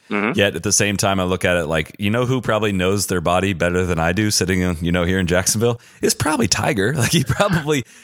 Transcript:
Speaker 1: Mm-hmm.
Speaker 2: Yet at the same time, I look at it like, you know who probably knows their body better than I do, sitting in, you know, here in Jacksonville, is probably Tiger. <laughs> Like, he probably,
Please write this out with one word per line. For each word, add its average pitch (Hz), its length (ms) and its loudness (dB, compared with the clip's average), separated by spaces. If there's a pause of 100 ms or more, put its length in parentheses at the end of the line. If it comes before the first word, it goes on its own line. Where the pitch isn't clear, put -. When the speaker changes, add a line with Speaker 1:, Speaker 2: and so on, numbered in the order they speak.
(100)
Speaker 1:
Mm-hmm. 107 280 -2
Speaker 2:
Yet 101 160 2
at 85 80 -8
the 104 80 -2
same 101 260 2
time, 98 220 0
I 92 60 0
look 90 200 -2
at 90 120 2
it 82 100 0
like, 80 320 -4
you 101 100 -4
know 120 160 0
who 127 160 -2
probably 107 300 0
knows 95 380 0
their 90 120 0
body 90 320 2
better 87 320 0
than 87 140 0
I 82 140 2
do, 107 180 0
sitting 92 300 0
in, 90 200 0
you 85 120 -2
know, 90 100 2
here 92 160 0
in 92 80 0
Jacksonville, 104 540 0 (220)
is 220 120 0
probably 294 320 0
Tiger. 151 460 0
<laughs> 165 40 -4
Like, 117 140 0
he 156 140 2
probably, 156 580 0 (220)